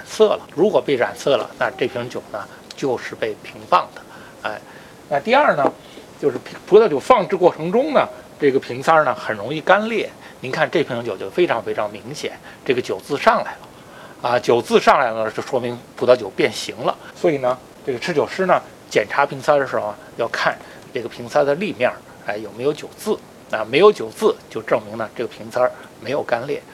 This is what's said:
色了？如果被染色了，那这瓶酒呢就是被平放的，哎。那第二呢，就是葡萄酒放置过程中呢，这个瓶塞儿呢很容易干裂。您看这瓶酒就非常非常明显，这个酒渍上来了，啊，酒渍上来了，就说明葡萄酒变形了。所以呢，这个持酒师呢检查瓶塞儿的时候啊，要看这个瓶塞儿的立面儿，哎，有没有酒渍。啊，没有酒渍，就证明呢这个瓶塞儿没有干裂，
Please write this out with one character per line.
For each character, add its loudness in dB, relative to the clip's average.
色 2
了？ -14
如 4
果 4
被 0
染 -2
色 2
了， -4
那 0
这 -2
瓶 -6
酒 -8
呢 -10
就 -2
是 -10
被 -4
平 -16
放 2
的， -16
哎。 -8
那 0
第 0
二 4
呢， 2
就 2
是 -2
葡 8
萄 8
酒 0
放 4
置 -2
过 6
程 -6
中 2
呢， 4
这 4
个 2
瓶 -6
塞 2
儿 6
呢 0
很 -6
容 -8
易 -4
干 4
裂。 -4
您 -8
看 0
这 0
瓶 -4
酒 -6
就 -10
非 2
常 -2
非 -6
常 -4
明 -14
显， -8
这 0
个 0
酒 -6
渍 -6
上 2
来 -10
了， -12
啊， 2
酒 2
渍 2
上 4
来 2
了， -2
就 -6
说 -4
明 -4
葡 -2
萄 8
酒 -8
变 0
形 -10
了。 -2
所 2
以 -2
呢， 0
这 -4
个 -4
持 -4
酒 2
师 -2
呢 4
检 2
查 2
瓶 -10
塞 2
儿 4
的 0
时 -6
候 -4
啊， -8
要 -2
看 -2
这 -6
个 -10
瓶 -12
塞 0
儿 4
的 0
立 -6
面 0
儿， -4
哎， -6
有 -10
没 -10
有 0
酒 -12
渍。 -4
啊， -4
没 -2
有 10
酒 0
渍， 0
就 -8
证 0
明 -12
呢 -4
这 -6
个 -4
瓶 -14
塞 0
儿 2
没 -6
有 -2
干 -4
裂， -6